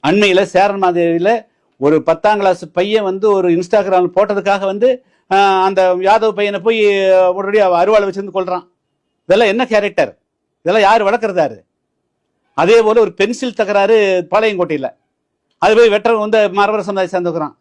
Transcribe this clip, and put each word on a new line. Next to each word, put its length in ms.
அண்மையில 360
சேரன் 400
மாதேவியில 640
ஒரு 260
பத்தாம் 360
கிளாஸ் 320
பையன் 320
வந்து 280
ஒரு 180
Instagram 680
போட்டதுக்காக 500
வந்து, 380
ஆ, 320
அந்த 320
யாதவ் 400
பையனை 240
போய் 220
உடனடியா 640
அருவாளை 360
வச்சிருந்து 260
கொல்றான். 340
இதெல்லாம் 220
என்ன 180
கேரக்டர்? 520
இதெல்லாம் 220
யார் 200
வளர்க்கறது 320
யாரு? 280
அதே 280
போல 200
ஒரு 120
பென்சில் 400
தகராறு 760
பாளையங்கோட்டையில, 580
அது 180
போய் 140
வெட்டுறவன் 300
வந்து 300
மறவர் 320
சமுதாயம் 300
சேர்ந்துக்கிறான். 500